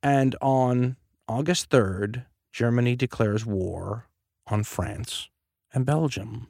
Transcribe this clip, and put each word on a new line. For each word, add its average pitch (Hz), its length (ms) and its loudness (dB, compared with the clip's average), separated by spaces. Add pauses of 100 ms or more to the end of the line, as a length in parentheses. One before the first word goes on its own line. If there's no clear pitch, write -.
And 135 400 2
on 127 560 2 (300)
August 151 420 -2
third, 104 560 2 (280)
Germany 120 420 2
declares 113 500 0
war 95 640 -4 (400)
on 107 160 0
France - 680 -6 (460)
and 131 100 2
Belgium. 131 640 -2